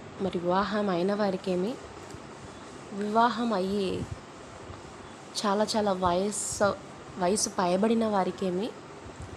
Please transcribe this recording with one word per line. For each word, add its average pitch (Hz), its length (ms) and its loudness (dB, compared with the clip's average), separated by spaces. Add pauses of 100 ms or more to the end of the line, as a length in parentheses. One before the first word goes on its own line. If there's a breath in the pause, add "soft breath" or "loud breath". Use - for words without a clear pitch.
(220)
మరి 185 160 0
వివాహం 190 500 2
అయిన 185 260 4
వారికేమి, 190 600 2 (1160)
వివాహం 220 600 2
అయ్యి 190 520 0 (1400)
చాలా 208 200 4 (100)
చాలా 208 160 4
వయస్సు, 190 840 2 (440)
వయసు 190 300 4
పైబడిన 208 580 4
వారికేమి, 190 640 0 (680)